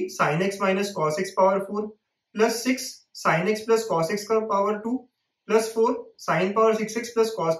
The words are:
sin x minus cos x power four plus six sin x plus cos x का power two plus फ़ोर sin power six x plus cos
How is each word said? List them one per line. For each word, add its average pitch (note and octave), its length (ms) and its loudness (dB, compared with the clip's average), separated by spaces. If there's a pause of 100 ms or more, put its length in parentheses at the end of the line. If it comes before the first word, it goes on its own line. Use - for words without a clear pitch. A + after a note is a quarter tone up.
(220)
sin D#3 220 2
x G3 200 -2
minus G3 360 2
cos D3+ 200 0
x - 200 -4
power F#3+ 200 6
four G#3 240 -6 (520)
plus A3 200 2 (120)
six B3+ 180 -2 (400)
sin F3 220 2
x G#3+ 180 -2
plus A3+ 180 2 (100)
cos E3 220 0
x G3+ 80 -4
का A3 160 0
power G#3 380 0
two A#3 320 -6 (380)
plus A3 260 2
फ़ोर A#3 420 0 (140)
sin F#3 240 0
power A3 200 4
six G#3+ 140 -2
x - 300 -8
plus A3 220 2
cos D#3+ 200 0